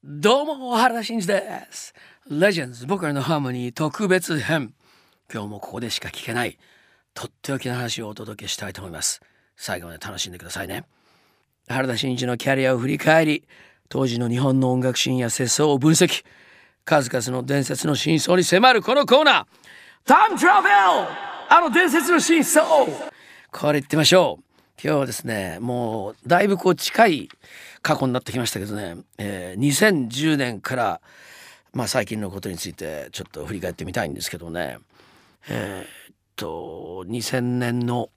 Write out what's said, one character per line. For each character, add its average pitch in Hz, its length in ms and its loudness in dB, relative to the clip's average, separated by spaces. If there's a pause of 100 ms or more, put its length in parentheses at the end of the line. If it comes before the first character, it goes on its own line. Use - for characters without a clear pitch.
ど 190 360 2
う - 20 -2
も、 262 320 -4
原 233 200 4
田 226 60 -4
真 226 160 -4
二 180 80 -2
で 202 440 -2
す。 - 240 -18 (340)
レ 180 240 4
ジ 165 80 -2
ェ 123 60 -6
ン 123 80 -14
ズ、 120 100 -14
僕 175 220 -2
ら 147 80 -2
の 135 80 -2
ハ 151 160 0
ー - 20 0
モ 131 100 -2
ニ 123 200 -4
ー - 20 -20
特 156 340 -4
別 180 320 0
編。 127 360 -4 (580)
今 107 120 -8
日 104 40 -8
も 104 120 -12
こ - 100 -14
こ 98 100 -10
で 120 80 -8
し - 100 -6
か - 120 -10
聞 - 160 -14
け 113 80 -6
な 120 100 -2
い、 - 140 -8 (560)
と - 120 -12
っ - 40 -14 (100)
て 139 140 -6
お 127 40 -4
き 123 120 -6
の 123 40 -4
話 120 280 -6
を 107 60 -10
お 107 60 -14
届 104 300 -14
け 95 40 -10
し - 100 -6
た 101 100 -10
い 95 60 -12
と - 80 -14
思 90 80 -12
い - 20 -14
ま 78 80 -12
す。 - 220 -6 (340)
最 90 240 -8
後 85 60 -16
ま 85 100 -16
で - 20 -20
楽 90 200 -12
し - 100 -6
ん 90 40 -16
で 87 40 -18
く 87 80 -20
だ 87 60 -18
さ - 120 -10
い 90 60 -10
ね。 - 160 -10 (840)
原 131 200 -2
田 117 80 -2
真 127 160 -2
一 123 140 -4
の 123 100 -2
キ 135 140 -4
ャ 135 40 2
リ 135 120 0
ア 131 80 4
を 120 40 0
振 127 100 -2
り 156 100 -2
返 160 260 6
り、 - 240 0 (400)
当 135 180 -2
時 117 120 -2
の 120 100 -2
日 120 80 0
本 131 240 4
の 127 120 4
音 127 100 2
楽 127 160 0
シ - 100 0
ー 127 60 0
ン - 20 0
や 120 140 -2
世 127 160 -2
相 147 240 2
を 139 80 2
分 156 140 6
析、 - 300 2 (640)
数 139 260 2
々 123 240 -2
の 123 80 -4
伝 139 220 0
説 147 220 -4
の 147 80 2
真 156 260 2
相 180 160 2
に 180 80 4
迫 233 300 6
る 208 80 2
こ 240 120 0
の 285 120 2
コ 277 160 6
ー - 20 2
ナ 277 80 6
ー、 185 140 2 (580)
タ 311 220 8
イ - 20 0
ム 370 100 -2
ト 311 80 2
ラ 392 140 8
ベ 359 80 0
ル！ 403 60 6 (760)
あ 330 140 10
の 311 80 0
伝 339 200 4
説 330 220 2
の 320 80 6
真 320 240 4
相！ - 220 4 (840)
こ 147 220 -2
れ 143 80 2
言 - 20 -12
っ - 60 -14
て 147 80 0
み 156 40 4
ま 151 40 4
し - 80 6
ょ 147 260 6
う。 - 60 -20 (320)
今 151 200 -2
日 - 20 4
は 135 80 0
で 120 60 -8
す - 120 -10
ね、 98 360 -4
も 113 500 -4
う - 60 -20 (100)
だ 175 160 4
い 208 60 2
ぶ 196 100 0
こ 185 120 2
う 170 40 4
近 - 320 4
い 139 220 0 (520)
過 151 160 0
去 131 120 0
に 123 40 0
な 127 60 -2
っ - 60 -4
て - 80 -10
き 127 80 -4
ま 117 40 -4
し - 60 -4
た 110 80 -8
け 98 80 -6
ど 104 80 -10
ね、 92 220 -10 (220)
え 92 380 -8
ー、 - 20 -8
二 143 140 2
千 156 360 2
十 147 280 0
年 123 240 -4
か - 140 -6
ら、 104 260 -2 (720)
ま 123 120 -4
あ、 - 20 -4
最 107 200 -2
近 107 140 -6
の 101 80 -6
こ 92 120 -10
と 101 80 -10
に 87 100 -8
つ 95 100 -10
い 78 60 -14
て 78 380 -10
ち 95 100 -12
ょ - 40 -10
っ - 40 -20
と 76 160 -12
振 98 80 -8
り 90 60 -8
返 90 100 -4
っ 82 40 -12
て 80 100 -12
み 87 80 -10
た 117 120 -2
い 76 60 -6
ん 69 40 -8
で - 60 -12
す - 80 -8
け - 80 -10
ど 82 140 -14
ね。 73 280 -6 (720)
え 98 380 -8 (240)
ー - 20 -20
っ - 40 -20 (180)
と、 85 720 -12
二 113 160 -6
千 123 380 -2
年 120 260 -2
の 120 300 -4